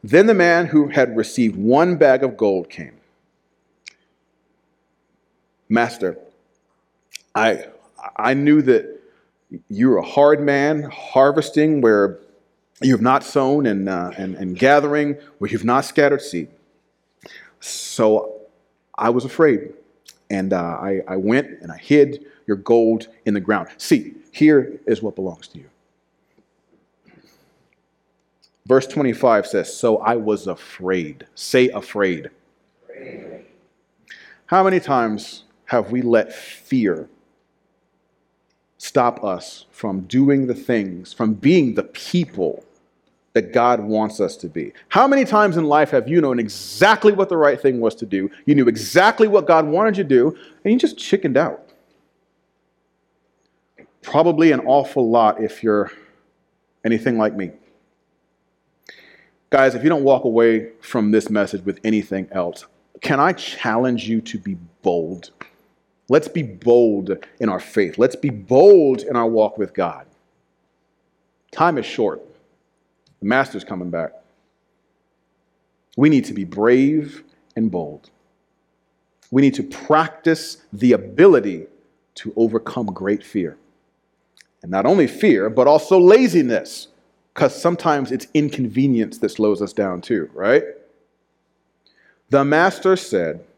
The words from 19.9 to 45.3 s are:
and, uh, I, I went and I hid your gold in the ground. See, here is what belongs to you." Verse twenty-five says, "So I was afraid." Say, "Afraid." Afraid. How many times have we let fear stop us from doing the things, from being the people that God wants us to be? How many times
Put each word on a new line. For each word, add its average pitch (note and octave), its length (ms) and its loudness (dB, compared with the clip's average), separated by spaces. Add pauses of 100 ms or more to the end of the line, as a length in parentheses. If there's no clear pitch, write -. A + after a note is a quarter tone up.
and, F#2+ 240 -4
uh, E2+ 280 -6
I, F#2+ 260 -6
I F#2+ 100 -8
went A#2 440 -4
and E2+ 100 -18
I D2+ 60 -18
hid C#3+ 480 0 (220)
your G2+ 100 -2
gold A2+ 500 0 (180)
in G#2+ 80 -2
the G2+ 60 -2
ground. F#2 280 -4 (100)
See, - 380 -2 (160)
here D3 540 2
is G#2+ 160 -2
what G#2 140 -8
belongs F2+ 340 -12
to D#2+ 100 -20
you." - 60 -20 (3000)
Verse C3 220 2
twenty-five B2 580 0
says, - 300 -6
"So A2 220 -2
I A2 180 -2
was G#2+ 320 -4
afraid." F2+ 800 -8 (100)
Say, B2+ 340 0
"Afraid." F#2+ 600 -6 (600)
Afraid. - 560 -20 (1000)
How F#3 180 2
many F#3 160 2
times A#2 640 -4 (220)
have A2 260 -2
we B2 100 -4
let A#2 320 0
fear F#2+ 760 -4 (1700)
stop A#2+ 460 -2
us F#2 480 -10
from G2 300 -8
doing C3+ 460 0
the B2 80 -4
things, G2 580 -6
from A2 200 -2
being C3 420 2
the G2+ 80 -4
people - 800 -6 (680)
that A2 200 0
God A#2+ 260 2
wants G#2+ 400 -4
us F#2 180 -4
to F2+ 100 -14
be? D#2+ 260 -10 (160)
How B3 180 4
many C#4 160 2
times G#3 340 0